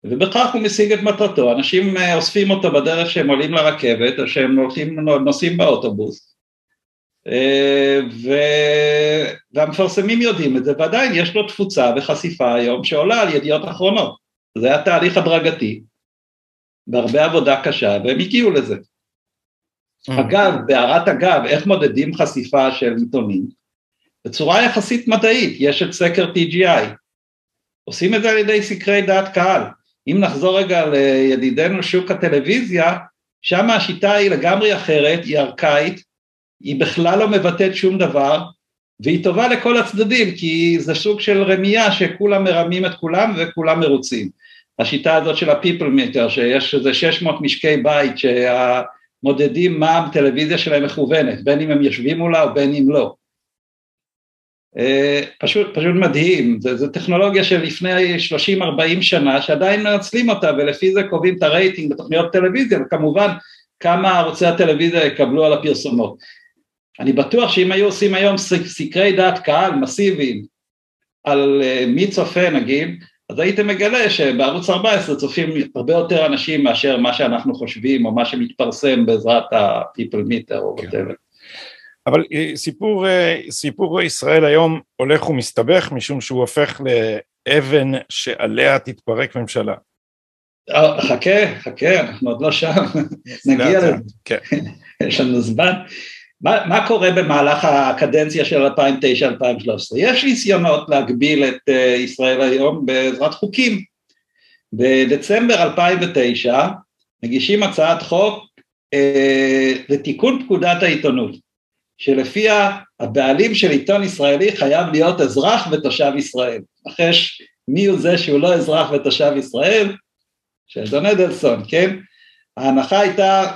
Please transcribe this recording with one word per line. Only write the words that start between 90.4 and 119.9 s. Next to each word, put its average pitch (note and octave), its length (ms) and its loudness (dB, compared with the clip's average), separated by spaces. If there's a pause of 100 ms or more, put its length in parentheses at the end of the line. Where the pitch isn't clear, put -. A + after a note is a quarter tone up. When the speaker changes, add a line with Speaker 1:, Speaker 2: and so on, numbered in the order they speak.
Speaker 1:
אה, D3 320 4
חכה, E3+ 580 0
חכה, E3+ 400 0
אנחנו A#2+ 300 -4
עוד A#2 120 -6
לא D3+ 100 0
שם, D#3+ 320 0 (300)
<laughs> - 340 -10
נגיע B2+ 180 2
Speaker 2:
לאט F#3 180 4
Speaker 1:
לזה. E3 80 4
Speaker 2:
לאט, G#2 100 -4 (240)
כן. A2+ 120 -4 (380)
Speaker 1:
<laughs> - 320 -8
יש - 120 -2
לנו B2 220 0
זמן. C3 320 0 (720)
מה, G3+ 220 0
מה G3+ 220 0
קורה F#3 240 2
במהלך D3 540 0
הקדנציה D3 800 0
של D3 160 0
אלפיים C#3 400 2
תשע C3 260 2
אלפיים A#2+ 320 -2
שלוש G#2+ 220 -6
עשרה? A#2 180 -6
יש B3 240 0
ניסיונות F3 680 0
להגביל C#3 540 2
את, C3 260 -2
אה, B2+ 260 2
ישראל C3 460 -2
היום C3+ 440 0
בעזרת C3 480 -2
חוקים. G#3+ 500 -2 (880)
בדצמבר C#3+ 920 2
אלפיים F3 380 2
ותשע B2+ 680 0 (560)
מגישים C3+ 400 0
הצעת D#3+ 380 0
חוק, G3+ 420 -2 (500)
אה, C3+ 800 2 (160)
לתיקון F3+ 540 -2
פקודת F3 400 0
העיתונות, C#3+ 520 -2 (640)
שלפיה G3 800 0 (220)
הבעלים C#3 560 0
של E3 160 2
עיתון G3 320 0
ישראלי D3 480 0
חייב D#3+ 400 0
להיות E3 300 2
אזרח C#3+ 500 2
ותושב C#3+ 460 0
ישראל. B2 440 -4 (260)
נחש - 540 0 (260)
מי E3+ 180 0
הוא F#3 140 2
זה E3+ 180 2
שהוא C#3+ 220 0
לא F3 140 4
אזרח D#3 380 0
ותושב C#3+ 460 0
ישראל? G3 580 0 (720)